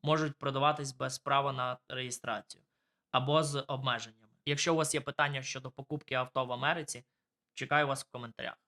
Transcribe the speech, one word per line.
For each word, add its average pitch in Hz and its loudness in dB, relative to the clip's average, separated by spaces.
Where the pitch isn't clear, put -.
можуть 151 2
продаватись 139 2
без 131 -4
права 139 2
на 127 -4
реєстрацію 123 -6
або 143 4
з 143 -2
обмеженнями. 123 -4
Якщо 147 2
у - 4
вас 156 2
є 147 2
питання 143 -2
щодо 131 -8
покупки 139 -8
авто 127 0
в 123 -4
Америці, 143 -2
чекаю 147 4
вас 135 -2
в - -20
коментарях. 120 -8